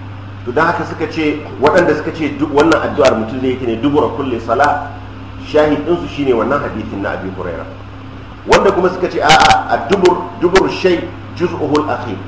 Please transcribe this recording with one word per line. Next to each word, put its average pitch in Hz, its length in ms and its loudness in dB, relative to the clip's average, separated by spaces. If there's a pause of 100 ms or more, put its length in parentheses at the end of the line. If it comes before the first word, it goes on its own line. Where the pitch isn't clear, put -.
(460)
To 120 80 -8
don 143 120 2
haka 170 200 -2
suka 156 240 -6
ce, 151 320 -2 (180)
waɗanda 156 380 4
suka - 160 -4
ce 151 240 -2
duk 139 160 -2
wannan 151 240 6
addu'ar 123 400 2
mutum 110 240 -4
zai 131 80 0
yi 123 80 -2
ta 135 80 -6
ne 117 160 0
dubura 143 320 2
kulli 131 260 -4
sala, 131 500 0 (560)
shahid 151 400 2
ɗinsu 170 220 0
shine 139 260 0
wannan 120 280 0
hadithin 101 400 -6
na 98 160 -4
Abi 95 160 -6
Huraira. 85 320 -8 (800)
Wanda 202 260 6
kuma 180 220 2
suka 170 160 -2
ce - 100 -4
a'a, - 540 4
ad-dubur, 180 480 2 (180)
dubur 170 300 4
shay 180 320 2 (340)
juz'uhul 151 540 -2
akhir. 113 280 -4 (100)